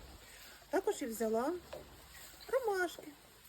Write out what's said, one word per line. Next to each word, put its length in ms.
Також 320
я 60
взяла 440
ромашки. 600